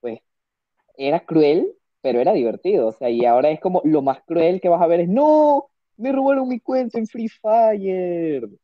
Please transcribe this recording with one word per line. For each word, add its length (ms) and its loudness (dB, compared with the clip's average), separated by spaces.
pues, 180 -12
era 280 -4
cruel, 500 2
pero 180 -2
era 140 2
divertido, 540 0
o 40 -2
sea, 180 -6
y 160 0
ahora 260 4
es 100 -6
como 240 -2
lo 160 2
más 240 -4
cruel 360 0
que 80 -2
vas 120 2
a 60 2
ver 140 2
es, 80 -2
"No, 600 2
me 140 -6
robaron 380 0
mi 100 -6
cuenta 400 -4
en 80 -6
Free 220 -8
Fire". 1200 -2